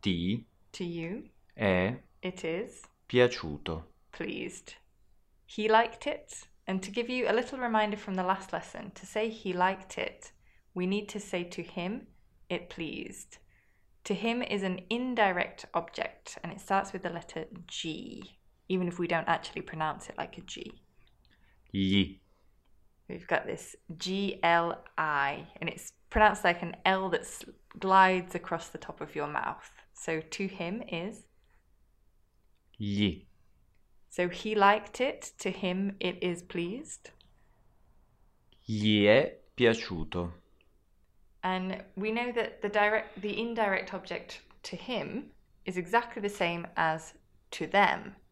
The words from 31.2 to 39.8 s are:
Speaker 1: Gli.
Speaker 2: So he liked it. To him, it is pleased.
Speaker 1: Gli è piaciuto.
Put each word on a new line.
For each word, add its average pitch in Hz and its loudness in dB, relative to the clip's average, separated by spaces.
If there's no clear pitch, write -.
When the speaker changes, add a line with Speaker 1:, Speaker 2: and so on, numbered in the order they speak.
Speaker 1:
Gli. 101 0
Speaker 2:
So 180 0
he 196 -4
liked 208 6
it. 277 -2
To 196 -2
him, 190 -2
it 180 -2
is 180 -2
pleased. 196 -8
Speaker 1:
Gli 107 6
è 113 8
piaciuto. 90 2